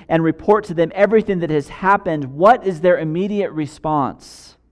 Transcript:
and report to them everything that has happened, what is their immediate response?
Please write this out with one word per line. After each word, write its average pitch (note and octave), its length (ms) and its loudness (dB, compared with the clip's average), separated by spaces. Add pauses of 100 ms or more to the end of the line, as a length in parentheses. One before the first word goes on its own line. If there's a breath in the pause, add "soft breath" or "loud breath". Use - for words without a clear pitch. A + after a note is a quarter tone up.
and E3 160 2
report G3+ 420 2
to E3+ 80 -10
them D#3+ 220 0
everything G3+ 440 2
that E3 100 -4
has D3+ 180 -2
happened, F#3+ 580 -2
what F#3 400 2
is F#3 140 -4
their F3 180 4
immediate F3+ 540 -4
response? D3+ 1040 -6 (160)